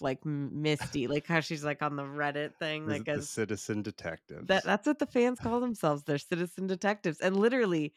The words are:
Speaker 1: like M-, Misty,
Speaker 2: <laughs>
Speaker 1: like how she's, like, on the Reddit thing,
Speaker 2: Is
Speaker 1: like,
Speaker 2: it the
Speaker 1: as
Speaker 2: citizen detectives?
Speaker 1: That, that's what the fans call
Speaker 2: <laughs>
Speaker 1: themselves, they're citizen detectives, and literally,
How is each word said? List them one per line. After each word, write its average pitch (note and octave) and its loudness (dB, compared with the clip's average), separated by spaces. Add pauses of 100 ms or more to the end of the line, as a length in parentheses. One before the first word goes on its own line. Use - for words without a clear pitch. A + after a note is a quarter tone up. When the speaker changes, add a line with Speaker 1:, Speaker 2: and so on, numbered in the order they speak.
Speaker 1:
like D#3+ 0
M-, C#3+ -4
Misty, D3 0
Speaker 2:
<laughs> - -
Speaker 1:
like D3 0
how E3 2
she's, D3 -6
like, D3 -2
on D3 -2
the C#3 -4
Reddit D3 -4
thing, D#3 -4
Speaker 2:
Is D3+ -2
Speaker 1:
like, A2+ -6
Speaker 2:
it - -2
the D3 0
Speaker 1:
as - -6
Speaker 2:
citizen G#2+ -2
detectives? E2 -8
Speaker 1:
That, F#3+ 4
that's G3 0
what D4 2
the C#4+ 0
fans B3 2
call A#3 0
Speaker 2:
<laughs> - -
Speaker 1:
themselves, F3 0
they're C#3+ 0
citizen F3+ -4
detectives, F#3+ 0
and F#3+ 4
literally, G3 4